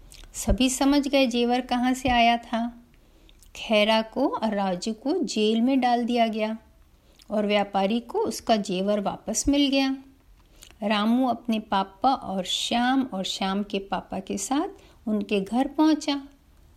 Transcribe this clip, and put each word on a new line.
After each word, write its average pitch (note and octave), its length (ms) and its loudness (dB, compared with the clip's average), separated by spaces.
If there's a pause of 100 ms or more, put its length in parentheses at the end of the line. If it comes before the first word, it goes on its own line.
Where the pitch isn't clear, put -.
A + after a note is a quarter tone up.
(340)
सभी A3+ 360 2
समझ C#4 380 2
गए C4+ 180 4
जेवर A#3+ 340 0
कहाँ B3+ 340 0
से B3+ 140 -2
आया A#3 280 6
था। A#3 240 -4 (960)
खैरा A3 460 2
को B3+ 260 -2
और A3+ 260 -2
राजू G3 380 -2
को D4+ 260 -2
जेल A3 420 0
में C4 200 2
डाल A#3+ 240 2
दिया A#3 220 2
गया A3 300 -4 (760)
और G#3+ 160 0
व्यापारी G3+ 540 0
को F4+ 180 -8
उसका E4 380 0
जेवर G3+ 440 -2
वापस G3 480 -6
मिल C#4+ 220 2
गया। C4+ 260 0 (880)
रामू A3 460 2
अपने A3+ 320 -2
पापा G3+ 520 0
और F#3+ 320 -4
श्याम B3 580 0
और F#3+ 220 -6
श्याम G3 380 -4
के G3+ 160 -6
पापा - 420 -6
के G3 180 -8
साथ - 680 -6
उनके G#3 320 -2
घर B3 280 -2
पहुंचा। D4+ 540 0 (540)